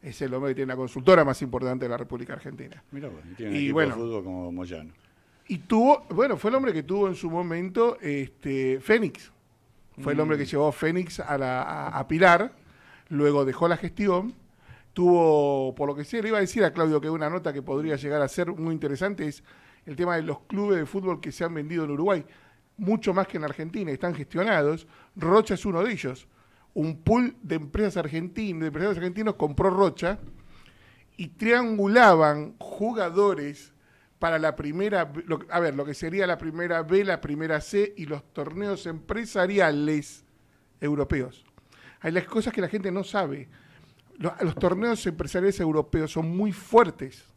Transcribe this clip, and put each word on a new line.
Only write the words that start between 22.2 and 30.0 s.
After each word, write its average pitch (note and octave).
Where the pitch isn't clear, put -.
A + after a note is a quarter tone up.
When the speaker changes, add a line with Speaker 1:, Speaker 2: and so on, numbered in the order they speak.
Speaker 1:
mucho G#3+
más F#3+
que -
en D#3
Argentina, E3
están E3
gestionados. D#3+
Rocha G3
es F3+
uno E3+
de A#3+
ellos. C3
Un D#3
pool A#3+
de D#3
empresas F3+
argentinas, E3+
de D#3+
empresarios E3
argentinos F#3
compró D#3
Rocha F#3